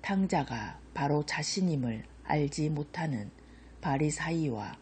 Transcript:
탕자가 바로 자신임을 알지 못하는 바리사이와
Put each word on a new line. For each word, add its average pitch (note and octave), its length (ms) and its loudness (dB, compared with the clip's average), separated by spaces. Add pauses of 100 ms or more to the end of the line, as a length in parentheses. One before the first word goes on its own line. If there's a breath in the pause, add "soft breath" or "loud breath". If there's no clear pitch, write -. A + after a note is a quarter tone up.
탕자가 D3+ 800 0 (140)
바로 D3 300 2
자신임을 D3 800 0 (200)
알지 D3+ 460 2
못하는 D3 600 -4 (520 loud breath)
바리사이와 C#3+ 1000 0